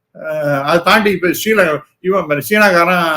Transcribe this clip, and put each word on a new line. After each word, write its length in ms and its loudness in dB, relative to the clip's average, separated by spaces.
அஹ், 480 -4
அதை 200 0
தாண்டி 280 2
இப்ப 180 -2
ஸ்ரீலங்கா, 520 0
இவன் 260 -2
பாரு, 240 -2
சீனாக்காரன் 540 2